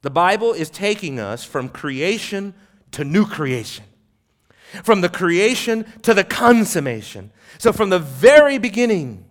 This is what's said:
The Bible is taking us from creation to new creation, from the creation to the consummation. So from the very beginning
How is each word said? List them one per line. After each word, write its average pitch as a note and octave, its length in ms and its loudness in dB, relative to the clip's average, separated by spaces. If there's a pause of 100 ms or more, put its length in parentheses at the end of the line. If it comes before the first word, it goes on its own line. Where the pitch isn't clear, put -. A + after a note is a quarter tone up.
The C#3+ 80 -6
Bible G3 420 0
is D#3 180 -6
taking F#3+ 500 -6
us G#2 240 -8
from C3 240 -8
creation F#3+ 840 -6 (360)
to D3 140 -8
new F3 220 2
creation, B2+ 580 -8 (960)
from G#3 180 2
the F3 80 0
creation G#3+ 800 -2 (160)
to A#3 100 2
the G3+ 120 4
consummation. C#3 1040 0 (280)
So D#3+ 140 2
from G3+ 180 -2
the F3+ 100 2
very C4 580 6
beginning F#3+ 720 -2